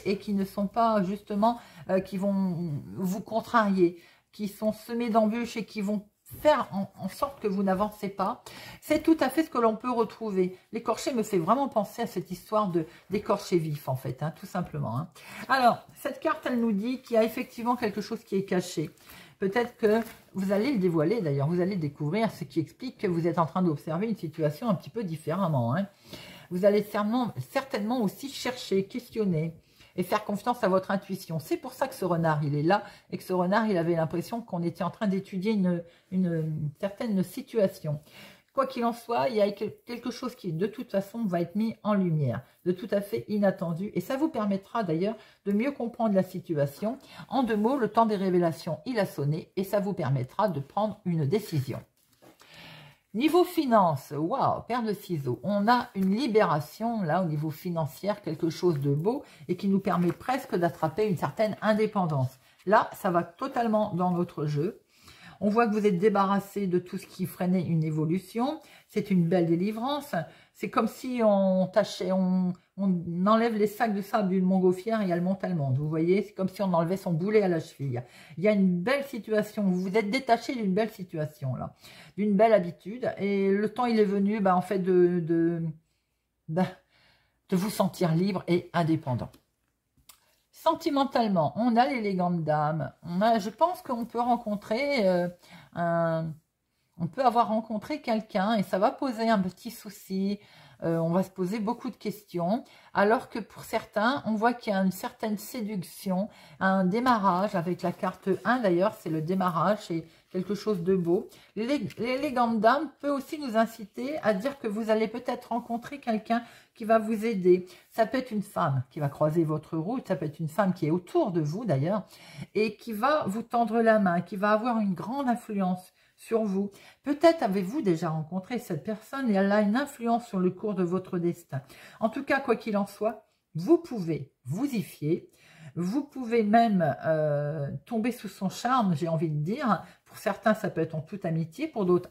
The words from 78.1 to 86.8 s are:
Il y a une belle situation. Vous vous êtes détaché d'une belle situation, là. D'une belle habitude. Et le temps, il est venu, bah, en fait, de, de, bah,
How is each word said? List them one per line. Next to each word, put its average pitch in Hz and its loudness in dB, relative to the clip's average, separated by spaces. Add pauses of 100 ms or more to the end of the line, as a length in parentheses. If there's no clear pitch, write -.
Il 165 -4
y 214 4
a - 6
une 190 4
belle 262 0
situation. 214 -2
Vous 180 2
vous 185 -2
êtes 214 2
détaché 247 0
d'une 208 0
belle 214 0
situation, 151 -6
là. - -10 (440)
D'une 202 2
belle 220 8
habitude. 190 0
Et 196 2
le 208 2
temps, 247 -2
il 233 2
est 214 8
venu, 202 2
bah, 190 4
en 180 2
fait, 196 -2
de, 180 4
de, 165 0 (840)
bah, 175 0 (800)